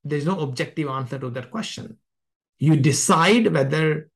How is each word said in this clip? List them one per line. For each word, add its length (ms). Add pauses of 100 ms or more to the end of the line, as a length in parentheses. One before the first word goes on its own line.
there's 240
no 140
objective 480
answer 300
to 120
that 220
question. 460 (600)
You 160
decide 760
whether 640